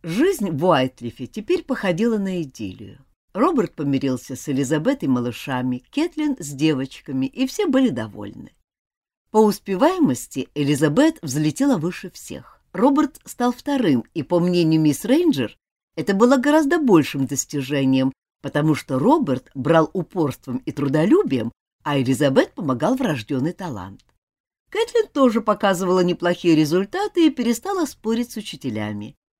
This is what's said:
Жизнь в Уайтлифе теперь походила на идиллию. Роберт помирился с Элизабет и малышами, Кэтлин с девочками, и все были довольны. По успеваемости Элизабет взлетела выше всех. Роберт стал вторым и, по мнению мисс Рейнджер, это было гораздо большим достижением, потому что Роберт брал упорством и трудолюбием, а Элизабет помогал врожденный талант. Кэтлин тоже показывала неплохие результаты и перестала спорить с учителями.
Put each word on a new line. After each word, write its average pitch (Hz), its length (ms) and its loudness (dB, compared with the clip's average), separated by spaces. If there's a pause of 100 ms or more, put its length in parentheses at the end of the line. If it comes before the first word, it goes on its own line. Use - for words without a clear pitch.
Жизнь 214 480 0
в 147 120 -2
Уайтлифе 131 640 0
теперь 339 380 -4
походила 220 520 -2
на 190 260 -4
идиллию. 104 640 -14 (280)
Роберт 262 420 0
помирился 135 640 -2
с - 100 -12
Элизабет 151 560 0
и 147 60 -2
малышами, 127 840 -4
Кэтлин 302 480 -2
с 147 120 -10
девочками, 135 760 -2
и 254 200 -4
все 392 220 -4
были 262 220 4
довольны. 104 640 -10 (800)
По 220 80 4
успеваемости 208 1160 2
Элизабет 151 680 2
взлетела 156 560 0
выше 175 340 -6
всех. - 500 -18 (100)
Роберт 277 540 2
стал 247 260 -2
вторым 226 600 0
и, 151 100 -6
по 175 160 0
мнению 170 400 2
мисс 151 240 2
Рейнджер, 226 540 0 (400)
это 165 160 -2
было 247 240 6
гораздо 294 420 2
большим 156 460 4
достижением, 131 880 -2 (280)
потому 147 340 0
что 131 220 -6
Роберт 165 560 2
брал 151 380 0
упорством 147 680 -4
и 143 120 -10
трудолюбием, 143 800 0 (320)
а 147 160 -2
Элизабет 135 540 2
помогал 160 420 -2
врожденный 151 560 -4
талант. 107 540 -12 (640)
Кэтлин 453 380 0
тоже 240 340 2
показывала 190 600 0
неплохие 175 540 2
результаты 196 720 2
и 285 40 4
перестала 277 540 -2
спорить 233 460 -4
с - 60 -10
учителями. 107 760 -8 (240)